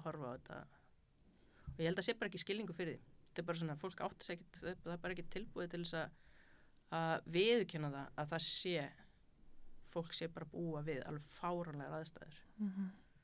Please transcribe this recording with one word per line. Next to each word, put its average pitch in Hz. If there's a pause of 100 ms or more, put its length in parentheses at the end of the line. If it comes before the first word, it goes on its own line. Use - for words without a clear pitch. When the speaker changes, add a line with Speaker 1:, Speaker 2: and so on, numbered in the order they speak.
Speaker 1:
horfa 156
á 120
þetta. - (1040)
Og -
ég 165
held 180
að 190
sé 233
bara 208
ekki 175
skilningur 196
fyrir 170
því. - (240)
Þetta -
er 170
bara 170
svona, 160
fólk 185
áttar -
sig 170
ekkert, 180
það 165
er 175
bara 175
ekki 170
tilbúið 180
til 170
þess 170
að, 160 (840)
að 165
viðurkenna 175
það 139 (100)
að 151
það 160
sé, 165 (1000)
fólk 170
sé 165
bara 165
að 156
búa 165
við 151
alveg 147 (180)
fáránlegar 160
aðstæður. 160 (180)
Speaker 2:
Mhm. 190 (340)